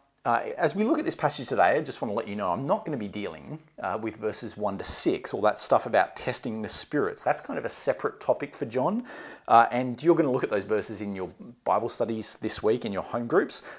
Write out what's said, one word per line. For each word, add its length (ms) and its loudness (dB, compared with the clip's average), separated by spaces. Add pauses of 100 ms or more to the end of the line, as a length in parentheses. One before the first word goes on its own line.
(260)
uh, 320 2
as 180 2
we 80 2
look 160 2
at 60 -4
this 100 -2
passage 320 -2
today, 300 4
I 40 2
just 200 -8
want 100 -4
to 40 -4
let 120 -4
you 80 -6
know 160 -2
I'm 140 -2
not 180 0
gonna 140 -4
be 100 -6
dealing, 520 -8 (220)
uh, 200 -2
with 160 -6
verses 400 -6
one 200 -2
to 60 -8
six, 500 2
all 80 -2
that 160 4
stuff 280 4
about 320 2
testing 440 -4
the 60 -6
spirits. 540 0
That's 180 0
kind 180 -8
of 60 -6
a 60 -4
separate 500 -2
topic 340 -2
for 120 -4
John, 400 0 (420)
uh, 240 8
and 320 -2
you're 120 8
gonna 160 2
look 120 2
at 60 -2
those 160 0
verses 340 0
in 160 -4
your 140 -4 (340)
Bible 240 2
studies 540 -2
this 200 -2
week, 220 2
in 80 -4
your 120 -2
home 240 -4
groups, 360 0 (160)